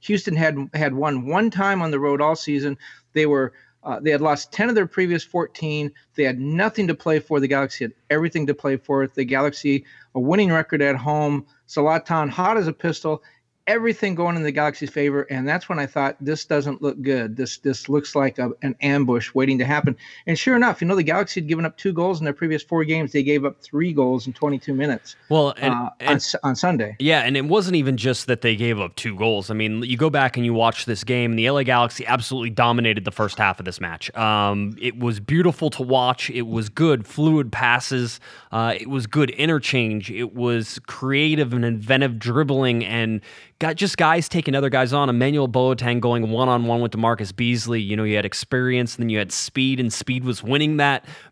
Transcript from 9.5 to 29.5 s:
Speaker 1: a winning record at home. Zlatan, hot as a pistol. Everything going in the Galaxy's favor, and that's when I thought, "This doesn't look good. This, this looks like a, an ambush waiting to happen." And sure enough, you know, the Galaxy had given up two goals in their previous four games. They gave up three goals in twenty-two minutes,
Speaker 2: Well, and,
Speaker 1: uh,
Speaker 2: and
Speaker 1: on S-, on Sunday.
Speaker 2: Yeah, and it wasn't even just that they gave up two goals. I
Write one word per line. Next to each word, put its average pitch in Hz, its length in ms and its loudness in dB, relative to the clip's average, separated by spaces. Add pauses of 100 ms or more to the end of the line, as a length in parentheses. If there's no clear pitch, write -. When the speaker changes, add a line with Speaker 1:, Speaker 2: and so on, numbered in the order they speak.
Speaker 1:
a 131 60 -2
winning 175 320 2
record 156 280 0
at 143 160 2
home. 147 480 -2 (240)
Zlatan, 156 600 0
hot 190 260 0
as 185 120 0
a 156 40 -4
pistol. 156 500 -4 (460)
Everything 220 480 0
going 170 180 0
in 165 80 -2
the 151 80 0
Galaxy's 147 400 -2
favor, 143 400 0
and 131 160 -4
that's 165 220 -2
when 170 100 -2
I 143 80 -2
thought, 139 340 -2
"This 147 240 -4
doesn't 143 380 -2
look 143 180 -2
good. 123 360 -2
This, 131 220 -6
this - 300 -4
looks 143 280 0
like 135 240 0
a, 123 100 -2 (120)
an 135 180 -2
ambush 135 540 0
waiting 131 240 2
to 127 60 0
happen." 143 320 0 (300)
And 165 100 0
sure 254 200 2
enough, 240 240 2
you 170 80 0
know, 196 80 2
the 180 80 2
Galaxy 180 360 0
had 151 60 -6
given 165 180 0
up 160 120 -6
two 196 160 -2
goals 170 260 0
in 156 60 -4
their 143 100 -2
previous 156 300 -2
four 165 180 0
games. 156 300 -2
They 143 100 2
gave 143 220 2
up 139 180 -4
three 165 300 -2
goals 127 340 0
in 127 60 -8
twenty-two 143 420 -4
minutes, 135 400 -2 (140)
Speaker 2:
Well, 151 300 4
and, 131 160 0
Speaker 1:
uh, 123 160 -4 (100)
Speaker 2:
and 127 80 -2
Speaker 1:
on 147 80 4
S-, - 260 -4
on 131 140 0
Sunday. 113 420 0
Speaker 2:
Yeah, 151 220 2
and 123 160 0
it 135 80 0
wasn't 180 320 0
even 135 200 2
just 117 300 -2
that 120 140 0
they 113 160 2
gave 113 240 0
up 87 160 -6
two 110 180 -8
goals. 101 340 -2
I 110 60 -4